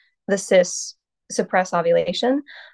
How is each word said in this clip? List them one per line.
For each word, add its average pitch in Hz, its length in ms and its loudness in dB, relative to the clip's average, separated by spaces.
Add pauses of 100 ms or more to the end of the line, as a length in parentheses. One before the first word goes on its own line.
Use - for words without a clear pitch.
(280)
the 196 100 0
cysts - 560 0 (380)
suppress 185 420 -2
ovulation. 170 680 0 (300)